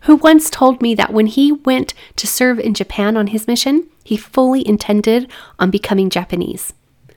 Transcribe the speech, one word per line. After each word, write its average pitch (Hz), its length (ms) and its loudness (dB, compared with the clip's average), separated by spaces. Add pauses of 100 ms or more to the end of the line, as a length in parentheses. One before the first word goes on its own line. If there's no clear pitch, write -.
who 302 140 6
once 311 340 4
told 254 320 2
me 233 140 0
that - 160 -2
when 214 160 2
he 277 240 2
went 262 420 -2 (220)
to - 100 -8
serve 254 320 0
in 220 160 -2
Japan 208 440 -2
on 208 100 0
his 214 200 -6
mission, 269 420 0 (160)
he 214 100 -4
fully 262 500 0
intended 208 640 0 (300)
on 185 100 0
becoming 190 400 -2
Japanese. 180 640 -6 (460)